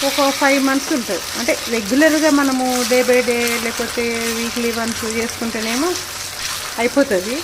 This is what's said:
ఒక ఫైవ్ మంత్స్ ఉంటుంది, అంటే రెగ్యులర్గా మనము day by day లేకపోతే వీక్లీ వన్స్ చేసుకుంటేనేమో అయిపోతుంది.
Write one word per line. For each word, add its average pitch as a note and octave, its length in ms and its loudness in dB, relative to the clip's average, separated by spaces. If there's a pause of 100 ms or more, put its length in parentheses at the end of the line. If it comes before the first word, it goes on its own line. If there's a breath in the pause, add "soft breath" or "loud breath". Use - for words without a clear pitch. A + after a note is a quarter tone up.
ఒక C#4 160 2 (160)
ఫైవ్ C#4 280 4
మంత్స్ C4+ 280 0
ఉంటుంది, G#3 260 -2 (180)
అంటే A#3+ 140 0 (200)
రెగ్యులర్గా D4 560 4 (100)
మనము C4 260 2 (240)
day B3+ 100 4 (100)
by B3 100 6 (100)
day A#3+ 140 0 (220)
లేకపోతే A#3 380 -4 (360)
వీక్లీ A#3 380 -2
వన్స్ A3+ 260 -2 (140)
చేసుకుంటేనేమో A#3 720 -2 (920)
అయిపోతుంది. A#3 640 2